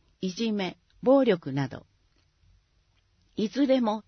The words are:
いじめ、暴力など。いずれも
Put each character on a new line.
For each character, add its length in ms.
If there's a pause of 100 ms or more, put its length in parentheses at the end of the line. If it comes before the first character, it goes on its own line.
(200)
い 100
じ 220
め、 260 (240)
暴 220
力 280
な 140
ど。 200 (1500)
い 140
ず 180
れ 140
も 280